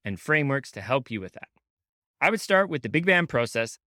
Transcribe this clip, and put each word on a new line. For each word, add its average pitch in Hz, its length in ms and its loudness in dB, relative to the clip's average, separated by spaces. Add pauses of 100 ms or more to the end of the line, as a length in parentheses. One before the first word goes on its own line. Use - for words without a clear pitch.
and 98 160 -6
frameworks 143 520 0
to 101 100 -12
help 123 300 -4
you 107 100 -6
with 92 120 -12
that. - 160 -20 (680)
I 170 120 4
would 220 100 0
start 190 280 2
with 147 120 -4
the - 80 -6
Big 160 160 0
bam 180 220 4
process. 113 600 -2